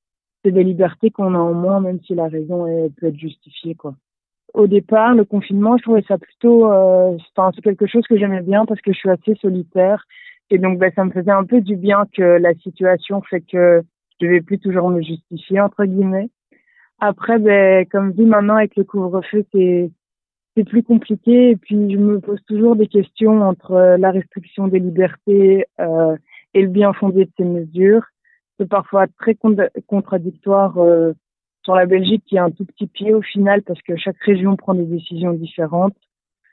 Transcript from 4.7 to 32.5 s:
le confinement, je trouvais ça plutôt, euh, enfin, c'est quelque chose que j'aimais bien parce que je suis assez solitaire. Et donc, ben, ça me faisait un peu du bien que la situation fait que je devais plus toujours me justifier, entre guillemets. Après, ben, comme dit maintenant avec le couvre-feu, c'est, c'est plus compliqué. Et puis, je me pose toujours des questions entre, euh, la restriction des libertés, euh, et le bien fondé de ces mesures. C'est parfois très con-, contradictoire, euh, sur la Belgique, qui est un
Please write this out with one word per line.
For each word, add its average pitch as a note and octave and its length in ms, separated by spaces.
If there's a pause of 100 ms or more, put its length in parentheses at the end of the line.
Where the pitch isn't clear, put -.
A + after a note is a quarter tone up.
le G#3+ 80
confinement, G3+ 520
je A#3+ 60
trouvais A3 240
ça G3 100
plutôt, A#3 560
euh, F#3 460 (160)
enfin, F#3 180
c'est - 80
quelque G3+ 280
chose A#3 180
que A#3 100
j'aimais G3 260
bien G3 220
parce A3 160
que G3 120
je F3+ 60
suis F#3+ 120
assez F#3 320
solitaire. F#3 600 (460)
Et G3 80
donc, F#3 200
ben, F#3 160
ça F#3+ 100
me F#3+ 60
faisait F#3 220
un G3 100
peu A#3 180
du G3+ 140
bien G3+ 300 (120)
que F#3+ 60
la F3 320
situation F#3 680
fait F3+ 180
que F3 420 (300)
je - 140
devais F3 140
plus F#3+ 200
toujours F3+ 300
me F3 120
justifier, E3 580
entre G3+ 240
guillemets. F#3+ 460 (720)
Après, G#3+ 400
ben, G3 460
comme G3 260
dit G3 120
maintenant G#3+ 340
avec G#3 180
le G3 80
couvre-feu, F#3+ 680
c'est, F3+ 380 (680)
c'est A3 80
plus A3 200
compliqué. A#3+ 640
Et A3+ 60
puis, G#3 360
je G3+ 60
me G#3 220
pose G3+ 260
toujours A3 300
des G#3+ 100
questions G#3+ 560
entre, F#3 300
euh, F#3 240
la F#3 160
restriction F#3+ 560
des F#3 100
libertés, F#3+ 880 (140)
euh, E3 360 (380)
et G3 80
le G3 60
bien G3+ 240
fondé F#3+ 320
de F#3 120
ces F#3 80
mesures. F3 600 (560)
C'est F#3+ 80
parfois G3 380
très G#3+ 300
con-, A3 180 (320)
contradictoire, F#3+ 920
euh, E3+ 340 (500)
sur F#3 140
la F#3 100
Belgique, F#3+ 400
qui - 80
est F#3 60
un F3 100